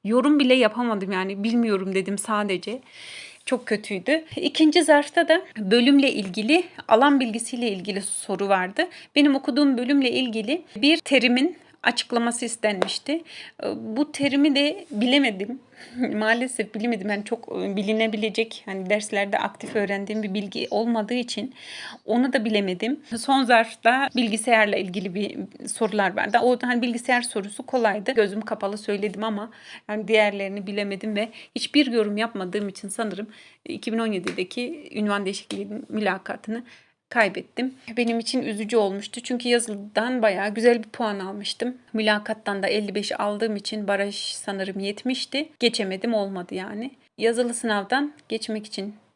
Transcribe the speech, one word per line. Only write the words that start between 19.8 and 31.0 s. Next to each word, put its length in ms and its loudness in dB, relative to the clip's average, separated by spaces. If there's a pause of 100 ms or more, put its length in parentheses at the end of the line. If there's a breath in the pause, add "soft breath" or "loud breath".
bir 120 -6
bilgi 360 -6
olmadığı 440 0
için 400 -6 (500 loud breath)
onu 280 2
da 120 0
bilemedim. 560 0 (160)
Son 280 2
zarfta 720 4
bilgisayarla 600 4
ilgili 380 -6
bir 240 -4 (300)
sorular 480 0
vardı. 260 2
O, 200 4
hani 200 0
bilgisayar 400 0
sorusu 440 -8
kolaydı. 460 0
Gözüm 280 2
kapalı 380 -4
söyledim 460 -4
ama 260 -6 (380 loud breath)
yani 200 -6
diğerlerini 580 2
bilemedim 500 -4